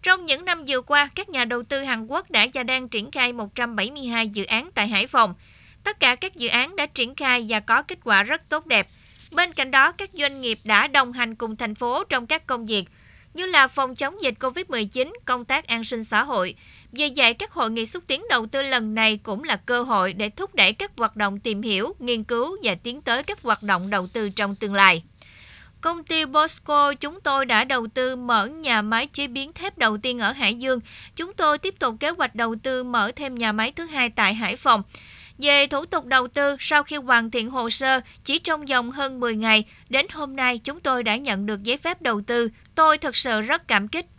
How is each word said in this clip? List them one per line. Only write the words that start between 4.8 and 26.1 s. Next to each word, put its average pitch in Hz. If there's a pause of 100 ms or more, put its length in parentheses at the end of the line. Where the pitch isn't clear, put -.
Hải 220
Phòng. 226 (500)
Tất 415
cả 254
các 370
dự 247
án 269
đã 294
triển 262
khai 247
và 220
có 226
kết 269
quả 202
rất 247
tốt 311
đẹp. 226 (440)
Bên 339
cạnh 262
đó, 277
các 392
doanh 277
nghiệp 226
đã 214
đồng 269
hành 233
cùng 220
thành 220
phố 254
trong 247
các 320
công 240
việc 208 (480)
như 359
là 302
phòng 254
chống 330
dịch 262
covid 262
mười 233
chín, 254 (120)
công 247
tác 285
an 233
sinh 226
xã 214
hội. 220 (360)
Vì 285
vậy, 240
các 403
hội 233
nghị 226
xúc 349
tiến 285
đầu 240
tư 269
lần 233
này 220
cũng 226
là 285
cơ 240
hội 196
để 208
thúc -
đẩy 202
các 392
hoạt 226
động 208
tìm 208
hiểu, 226
nghiên 240
cứu 247
và 208
tiến 269
tới 254
các -
hoạt 226
động 190
đầu 190
tư 214
trong 202
tương 202
lai. 190 (760)
Công 339
ty 320